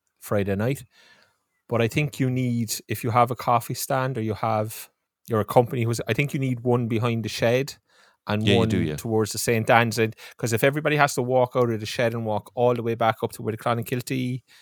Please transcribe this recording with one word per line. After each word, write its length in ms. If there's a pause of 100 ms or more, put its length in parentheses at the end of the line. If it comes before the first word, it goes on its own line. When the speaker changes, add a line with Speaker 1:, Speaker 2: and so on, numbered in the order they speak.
(200)
Speaker 1:
Friday 340
night, 300 (840)
but 120
I 80
think 320
you 100
need, 440 (140)
if 160
you 60
have 200
a 60
coffee 380
stand 440
or 40
you 120
have, 560 (380)
you're 120
a 60
company 380
who's, 220
I 60
think 220
you 60
need 200
one 280
behind 360
the 60
shed 440 (540)
and 180
Speaker 2:
Yeah, 80
you 60
Speaker 1:
one 80
Speaker 2:
do, 120
yeah. 160
Speaker 1:
towards 360
the 60
Saint 320
Anne's 280
end. 180 (200)
'Cause 160
if 120
everybody 320
has 180
to 80
walk 340
out 140
of 100
the 60
shed 280
and 100
walk 300
all 200
the 80
way 120
back 280
up 100
to 100
where 100
the 60
Clonakilty, 840 (200)